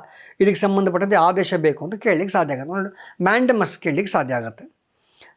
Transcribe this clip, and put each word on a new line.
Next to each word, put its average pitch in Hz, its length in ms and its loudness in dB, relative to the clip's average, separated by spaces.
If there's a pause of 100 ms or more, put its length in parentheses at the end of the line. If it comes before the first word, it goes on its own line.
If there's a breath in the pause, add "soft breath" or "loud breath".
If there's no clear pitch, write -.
(400 loud breath)
ಇದಕ್ಕೆ 196 200 2
ಸಂಬಂಧಪಟ್ಟಂತೆ 196 560 0
ಆದೇಶ 180 380 2
ಬೇಕು" 156 320 0
ಅಂತ 190 100 -10
ಕೇಳಲಿಕ್ಕೆ 196 380 -2
ಸಾಧ್ಯ 156 200 0
ಆಗುತ್ತೆ. 139 200 -8
ನೋಡಿ, 196 500 -8
ಮ್ಯಾಂಡಮಸ್ 226 560 2
ಕೇಳಲಿಕ್ಕೆ 175 320 -2
ಸಾಧ್ಯ 131 220 -2
ಆಗುತ್ತೆ. 120 420 -8 (600 soft breath)